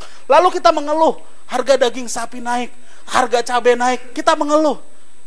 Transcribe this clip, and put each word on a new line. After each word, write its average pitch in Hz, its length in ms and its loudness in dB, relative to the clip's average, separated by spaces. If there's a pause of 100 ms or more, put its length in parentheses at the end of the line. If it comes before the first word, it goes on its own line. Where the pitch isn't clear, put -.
(300)
Lalu 330 240 8
kita 339 160 4
mengeluh, 311 480 2 (320)
harga 254 240 2
daging 247 320 0
sapi 240 320 -6
naik, 240 320 -4 (400)
harga 240 320 2
cabai 240 320 2
naik, 247 400 -2
kita 311 240 2
mengeluh. 302 400 2 (480)